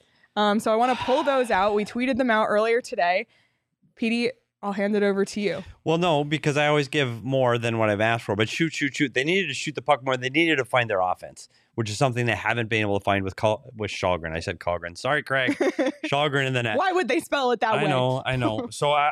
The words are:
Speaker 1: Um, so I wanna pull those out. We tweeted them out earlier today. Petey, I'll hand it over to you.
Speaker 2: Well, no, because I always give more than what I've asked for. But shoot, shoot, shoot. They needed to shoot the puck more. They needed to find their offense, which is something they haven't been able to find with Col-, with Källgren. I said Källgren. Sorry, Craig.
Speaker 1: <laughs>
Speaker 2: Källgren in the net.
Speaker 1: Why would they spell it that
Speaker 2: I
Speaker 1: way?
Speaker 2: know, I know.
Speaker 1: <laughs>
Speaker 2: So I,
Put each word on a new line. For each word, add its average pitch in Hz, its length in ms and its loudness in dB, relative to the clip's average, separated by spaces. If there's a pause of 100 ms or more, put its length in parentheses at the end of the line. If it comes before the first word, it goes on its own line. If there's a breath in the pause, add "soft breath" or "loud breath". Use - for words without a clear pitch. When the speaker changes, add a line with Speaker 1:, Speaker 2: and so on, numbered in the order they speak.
(360 soft breath)
Speaker 1:
Um, 208 240 2
so 220 120 0
I 220 40 2
wanna 247 200 2
pull 311 280 0
those 262 260 0
out. 202 240 2
We 208 120 0
tweeted 247 320 -2
them 262 120 0
out 220 160 2
earlier 226 360 2
today. 196 440 0 (720)
Petey, 233 340 0 (320)
I'll 202 120 -6
hand 202 220 0
it 202 60 2
over 196 240 2
to 208 160 -6
you. 185 220 -2 (200 loud breath)
Speaker 2:
Well, 160 140 2
no, 165 260 4
because 147 320 0
I 147 120 4
always 147 200 2
give 123 360 -2
more 127 340 2
than 113 220 -2
what 107 100 4
I've 101 100 2
asked 113 260 0
for. 107 100 -2
But 110 120 2
shoot, 160 260 -2
shoot, 139 220 -4
shoot. 139 200 -2
They 127 80 2
needed 180 240 0
to 135 80 -6
shoot - 180 -6
the 139 80 -8
puck 135 240 0
more. 131 100 0
They 127 140 -4
needed 156 280 2
to 127 80 0
find 120 220 2
their 98 140 0
offense, 85 480 -4 (240 soft breath)
which 110 160 -2
is 104 80 -6
something 123 300 0
they 107 80 2
haven't 110 340 -2
been 110 120 2
able 101 180 0
to - 40 -6
find 98 200 2
with 95 120 -6
Col-, - 400 -2
with 107 140 -6
Källgren. 85 460 -2
I 85 40 -4
said 85 200 -6
Källgren. 87 400 -6
Sorry, 143 240 -2
Craig. 135 340 -2
Speaker 1:
<laughs> - 480 -2
Speaker 2:
Källgren 143 400 0
in 131 80 -2
the 123 80 0
net. 117 160 -2
Speaker 1:
Why 370 140 0
would 339 160 0
they 285 140 0
spell 269 300 -2
it - 100 -2
that 220 120 0
Speaker 2:
I 156 120 0
Speaker 1:
way? 151 40 0
Speaker 2:
know, 131 340 0
I 131 120 -2
know. 120 320 -2
Speaker 1:
<laughs> 117 40 -16
Speaker 2:
So 147 200 0
I, 147 200 4